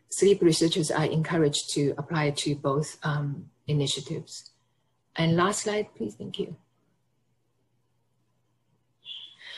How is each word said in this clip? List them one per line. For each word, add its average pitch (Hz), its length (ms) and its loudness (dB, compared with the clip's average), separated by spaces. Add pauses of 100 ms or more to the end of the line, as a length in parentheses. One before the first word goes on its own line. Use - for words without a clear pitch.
sleep 196 320 4
researchers 165 500 4
are 156 140 2
encouraged 156 680 2
to 143 260 2
apply 151 340 0
to 143 240 -2
both, 143 480 -2
um, 147 460 -4 (180)
initiatives. - 840 -4 (680)
And 165 180 2
last 185 280 2
slide, 208 300 -4
please. 214 220 -8
Thank 196 240 -10
you. 180 160 -8 (3000)